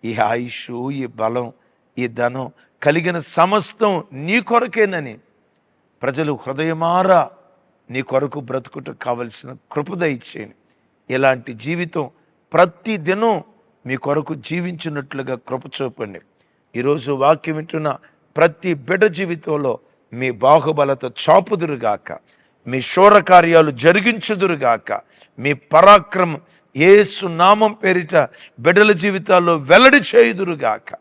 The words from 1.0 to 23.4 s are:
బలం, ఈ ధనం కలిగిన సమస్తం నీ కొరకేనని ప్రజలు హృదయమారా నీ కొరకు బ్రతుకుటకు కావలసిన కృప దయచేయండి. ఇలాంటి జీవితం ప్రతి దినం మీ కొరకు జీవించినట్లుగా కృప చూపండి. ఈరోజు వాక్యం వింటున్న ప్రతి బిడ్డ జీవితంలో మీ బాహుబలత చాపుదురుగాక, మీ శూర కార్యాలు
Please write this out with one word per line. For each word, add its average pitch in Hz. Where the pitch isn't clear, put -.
బలం, 117
ఈ 123
ధనం 120
కలిగిన 170
సమస్తం 190
నీ 170
కొరకేనని 196
ప్రజలు 139
హృదయమారా 165
నీ 127
కొరకు 135
బ్రతుకుటకు 131
కావలసిన 123
కృప 147
దయచేయండి. 135
ఇలాంటి 131
జీవితం 151
ప్రతి 185
దినం 190
మీ 131
కొరకు 147
జీవించినట్లుగా 147
కృప 123
చూపండి. 113
ఈరోజు 135
వాక్యం 147
వింటున్న 156
ప్రతి 165
బిడ్డ 165
జీవితంలో 160
మీ 127
బాహుబలత 139
చాపుదురుగాక, 156
మీ 127
శూర 196
కార్యాలు 165